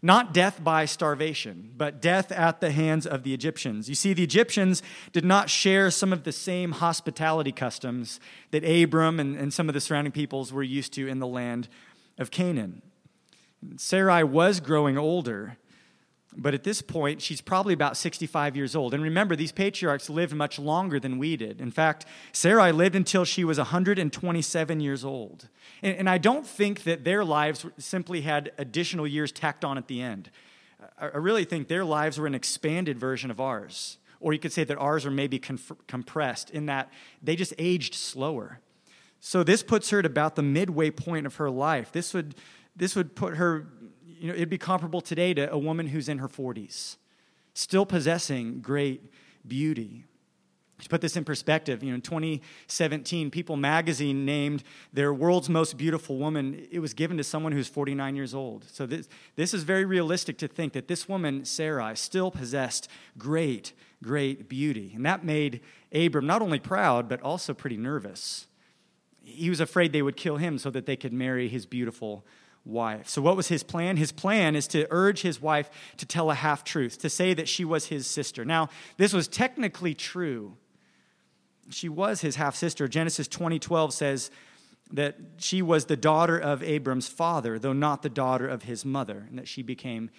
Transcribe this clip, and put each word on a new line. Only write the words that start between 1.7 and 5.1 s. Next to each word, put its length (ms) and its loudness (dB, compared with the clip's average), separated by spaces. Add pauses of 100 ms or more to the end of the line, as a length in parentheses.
but 260 -4
death 300 2
at 300 2
the 100 2
hands 340 2
of 180 -4
the 100 -2
Egyptians. 560 -4
You 60 -4
see, 180 2
the 100 2
Egyptians 580 4 (300)